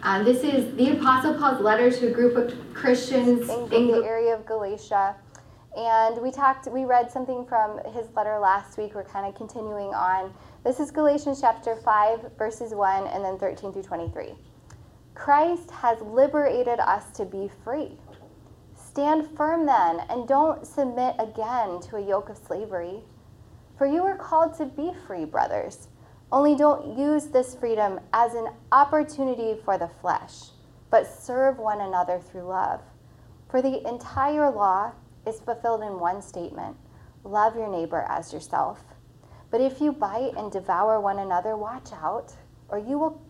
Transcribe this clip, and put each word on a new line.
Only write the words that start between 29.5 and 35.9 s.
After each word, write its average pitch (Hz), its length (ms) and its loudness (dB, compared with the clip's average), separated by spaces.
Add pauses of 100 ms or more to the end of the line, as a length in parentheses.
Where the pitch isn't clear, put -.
for 190 120 0
the 175 120 -4 (100)
flesh, - 520 -6 (380)
but 226 160 4
serve 262 540 -2
one 214 220 -2
another 180 380 -2
through 180 240 -14
love. 185 360 -4 (680)
For 262 120 0
the 262 240 -2
entire 277 640 0
law 202 440 2 (340)
is 226 140 -8
fulfilled 226 400 -2
in 202 180 -8